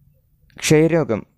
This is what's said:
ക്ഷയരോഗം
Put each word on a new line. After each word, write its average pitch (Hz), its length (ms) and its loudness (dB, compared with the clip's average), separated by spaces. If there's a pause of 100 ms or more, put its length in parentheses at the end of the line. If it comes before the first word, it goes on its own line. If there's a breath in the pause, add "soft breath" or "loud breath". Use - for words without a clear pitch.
(600)
ക്ഷയരോഗം 156 680 0 (120)